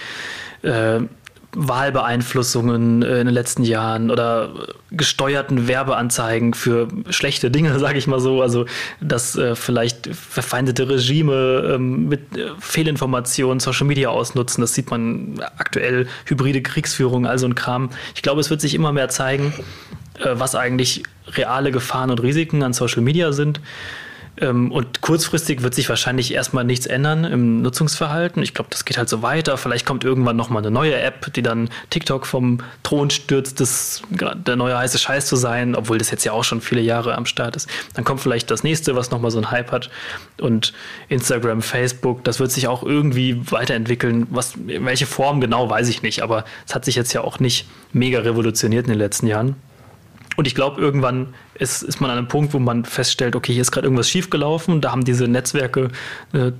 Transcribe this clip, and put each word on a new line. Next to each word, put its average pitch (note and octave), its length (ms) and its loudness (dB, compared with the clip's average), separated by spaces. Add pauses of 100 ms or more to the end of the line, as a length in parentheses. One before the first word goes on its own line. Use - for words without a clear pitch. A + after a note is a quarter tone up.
(600)
Äh, A2+ 400 2 (500)
Wahlbeeinflussungen, A#2+ 1500 2
äh, B2 200 2
in A#2+ 40 2
den B2 80 4
letzten A#2+ 300 2
Jahren A2+ 480 2
oder A#2 400 2 (400)
gesteuerten C#3 760 0
Werbeanzeigen A#2 840 2
für A#2 340 2 (220)
schlechte - 400 0
Dinge, C#3+ 300 4
<laughs> - 0 -
sag C#3 160 2
ich C3 100 0
mal C3 140 2
so. C3 240 4
Also, A#2+ 220 2 (360)
dass, C#3 340 -2
äh, A#2+ 200 0
vielleicht A#2+ 600 -2
verfeindete B2+ 720 -2
Regime, C3+ 840 2
ähm, C3 340 0
mit, D3 300 -4
äh, - 120 -8 (100)
Fehlinformationen C3 1000 0
Social C3+ 280 0
Media C3+ 220 2
ausnutzen. A#2+ 520 0
Das A#2 140 0
sieht B2+ 160 -2
man A#2 500 -4 (160)
aktuell, B2+ 500 0 (180)
hybride C3+ 360 0
Kriegsführung, B2+ 640 0
all B2 140 0
so B2+ 80 0
ein A#2+ 80 0
Kram. B2+ 340 -2 (240)
Ich - 80 -10
glaube, D3 200 2
es D3+ 100 -2
wird D#3 100 0
sich D3 140 -2
immer D#3 160 2
mehr C3+ 180 0
zeigen, C#3 440 0 (640)
äh, C3+ 140 0
was B2+ 200 0
eigentlich B2 480 0 (320)
reale C3 380 0
Gefahren B2+ 400 0
und A#2 100 2
Risiken D3 400 2
an B2+ 120 2
Social A#2+ 280 0
Media D#3 300 4
sind. D3 280 0 (840)
Ähm, B2 300 2
und - 300 -4
kurzfristig D3+ 600 0
wird B2 120 0
sich C#3 140 0
wahrscheinlich A#2+ 440 0
erstmal B2+ 300 0
nichts B2 220 0
ändern D3+ 400 2
im A#2 360 4
Nutzungsverhalten. D3+ 800 0
Ich - 120 -4
glaub, - 160 -6
das - 160 -6
geht - 120 -2
halt A#2+ 120 0
so A2+ 120 0
weiter. C#3+ 360 0
Vielleicht A#2+ 280 -2
kommt C3+ 200 -2
irgendwann B2+ 320 4
nochmal A2+ 240 0
eine G#2 100 -2
neue C#3 240 2
App, C3 380 -2
die C3 80 0
dann A#2 280 0 (200)
TikTok C3+ 360 -2
vom B2 340 2 (240)
Thron C#3+ 260 2
stürzt, - 500 0
das - 420 0 (140)
gra-, - 200 -2
der B2 200 -2
neue B2 220 2
heiße B2+ 200 0
Scheiß C#3 280 0
zu C#3+ 100 2
sein, B2 400 2
obwohl A2+ 220 0
das A2+ 120 0
jetzt - 140 -2
ja A2 80 0
auch A#2 140 0
schon A2+ 160 -2
viele B2 180 0
Jahre A#2 360 0
am A#2+ 100 -4
Start A#2+ 320 -4
ist. - 120 -8 (260)
Dann A#2 100 -4
kommt C3+ 160 -2
vielleicht A#2 280 0
das A2+ 140 0
nächste, D3+ 320 0
was B2 160 -2
nochmal A#2+ 200 0
so A#2 80 0
einen G#2+ 120 0
Hype B2 220 -2
hat. B2 160 -4 (500)
Und A2+ 340 2 (360)
Instagram, A#2+ 520 0
Facebook, B2 640 -2
das A#2+ 160 0
wird C3 120 2
sich B2 180 0
auch B2 140 -2
irgendwie B2+ 580 2 (100)
weiterentwickeln. A#2 760 0
Was, B2 240 -2 (120)
welche B2+ 400 -2
Form C#3 360 0
genau, A#2 280 2
weiß A2+ 200 2
ich A2 120 -2
nicht. A2 200 -4
Aber A2 240 -2 (200)
es - 100 -8
hat B2+ 100 -4
sich C3+ 100 0
jetzt B2 160 0
ja - 100 -2
auch - 180 -6
nicht B2 280 0 (240)
mega B2+ 280 2
revolutioniert A2+ 640 2
in A#2+ 80 2
den G#2 60 2
letzten G#2 280 0
Jahren. A2+ 280 0 (800)
Und D3 120 2
ich - 80 -2
glaub, C#3+ 220 2
irgendwann C3 560 2 (220)
ist, - 280 -4
ist - 160 -6
man C3+ 100 0
an B2 80 -2
einem B2 120 -4
Punkt, D3 240 0
wo D3 60 0
man A#2+ 260 2
feststellt, B2 500 0
okay, B2 160 -2
hier B2 100 2
ist C3 120 0
grad - 100 0
irgendwas B2+ 260 2
schiefgelaufen, D#3+ 680 0
da C3 140 0
haben B2+ 100 0
diese B2 240 4
Netzwerke B2+ 640 0 (420)
eine B2+ 280 2